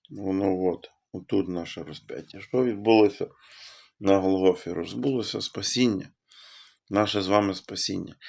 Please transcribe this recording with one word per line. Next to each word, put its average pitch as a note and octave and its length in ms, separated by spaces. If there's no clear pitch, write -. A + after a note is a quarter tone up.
Воно F#2+ 560
от, E2+ 260
отут - 360
наше F2 360
розп'яття. D2 580
Що B2+ 220
відбулося G#2+ 640
на G2 200
Голгофі? F#2+ 520
Розбулося G#2+ 720
спасіння. G#2+ 680
Наше G#2 320
з F#2 60
вами G2+ 260
спасіння. - 640